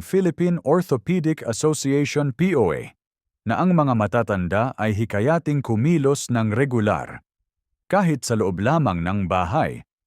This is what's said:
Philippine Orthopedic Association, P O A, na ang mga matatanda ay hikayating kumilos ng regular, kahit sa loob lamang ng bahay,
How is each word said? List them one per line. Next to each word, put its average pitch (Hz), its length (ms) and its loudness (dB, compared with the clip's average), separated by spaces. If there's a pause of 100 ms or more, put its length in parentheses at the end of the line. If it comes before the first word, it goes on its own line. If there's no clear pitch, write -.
Philippine 175 560 0
Orthopedic 156 840 0
Association, 143 920 0
P 185 160 2
O 113 160 4
A, 60 240 -6 (540)
na 113 160 0
ang 185 100 4
mga 143 240 2
matatanda 104 800 0
ay 107 160 0
hikayating 131 720 0
kumilos 139 640 0
ng 113 240 0
regular, 107 680 0 (680)
kahit 170 380 0
sa 117 100 0
loob 95 240 0
lamang 117 400 0
ng 95 240 -2
bahay, 90 560 -2 (240)